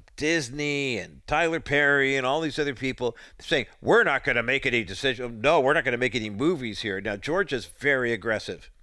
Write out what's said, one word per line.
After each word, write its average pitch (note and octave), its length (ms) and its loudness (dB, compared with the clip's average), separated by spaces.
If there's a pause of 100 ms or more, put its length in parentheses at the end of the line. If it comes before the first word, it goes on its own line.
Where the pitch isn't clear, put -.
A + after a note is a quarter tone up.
(160)
Disney C#3+ 800 -2
and E2 300 -12
Tyler D#3+ 320 2
Perry C#3 560 4
and C3 100 0
all C#3+ 140 2
these D#3 180 -4
other C#3+ 160 -2
people B2 420 -4 (220)
saying, C#3 280 0 (140)
"We're G3+ 220 4
not D3 220 0
gonna A#2+ 180 2
make B2+ 240 0
any A#2+ 160 2
decision. A#2 580 -4
No, D3 200 4
we're C3+ 120 4
not D#3 120 2
gonna B2 120 0
make B2 200 0
any G#2+ 140 -2
movies B2 500 -2
here." G2 200 -4
Now, G#2 140 -4
Georgia's C#3+ 520 -2
very C3 460 0
aggressive G#2 580 -4 (120)